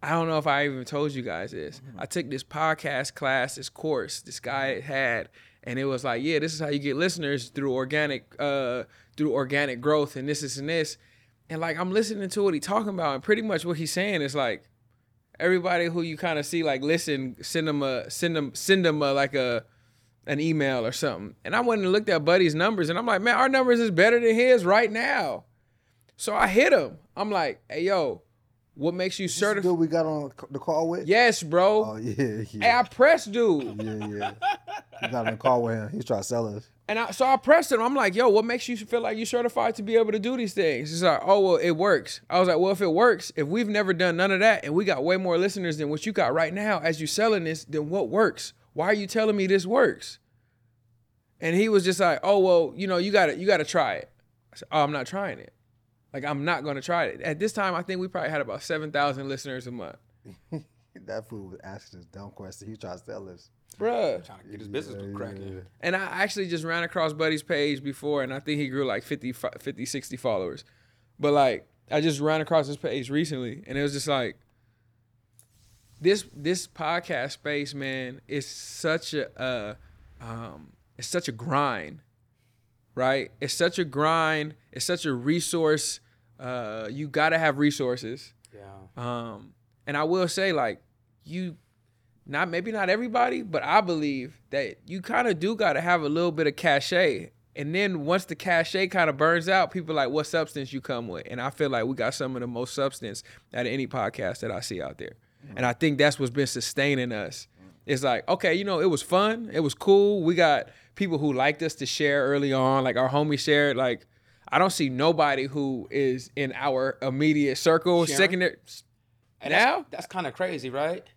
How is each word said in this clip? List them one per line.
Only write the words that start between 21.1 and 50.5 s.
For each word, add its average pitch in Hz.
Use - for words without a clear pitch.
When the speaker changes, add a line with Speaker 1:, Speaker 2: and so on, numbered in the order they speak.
Speaker 1:
And 185
I 233
went 226
and 185
looked 214
at 165
Buddy's 170
numbers, 180
and 170
I'm 226
like, 208
"Man, 233
our 262
numbers 254
is 226
better 202
than 233
his 240
right 202
now." 214
So -
I -
hit 240
him. 156
I'm 208
like, 160
"Hey, 156
yo, 170
what 160
makes 185
you 190
Speaker 2:
Is 175
this -
the 208
Speaker 1:
certif-" 202
Speaker 2:
dude 180
we 165
got 160
on 151
c-, -
the 139
call 165
with? 165
Speaker 1:
Yes, 226
bro. 185
Speaker 2:
Oh, 107
yeah, 110
yeah. -
Speaker 1:
Hey, 233
I 247
pressed 277
dude. 147
Speaker 2:
Yeah, 107
yeah. 104
We -
got 120
on 110
the 113
call 123
with 113
him. 107
He's 151
trying 110
to 95
sell 117
us. 104
Speaker 1:
And 214
I, 226
so 262
I 262
pressed 311
him. 240
I'm 247
like, 208
"Yo, 247
what 214
makes 240
you 247
feel 214
like 220
you're 220
certified 233
to 220
be 220
able 226
to 214
do 233
these 226
things?" 151
He's 165
like, 160
"Oh, 196
well, 190
it 170
works." 165
I 180
was 185
like, 165
"Well, 185
if 185
it 196
works, 202
if 151
we've 208
never 208
done 170
none 196
of 185
that 208
and 147
we 190
got 147
way 180
more 180
listeners 180
than 151
what 151
you 220
got 147
right 160
now 202
as 156
you 156
selling 208
this, 160
then 151
what 175
works? 185
Why 156
are 202
you 202
telling 220
me 196
this 190
works?" 220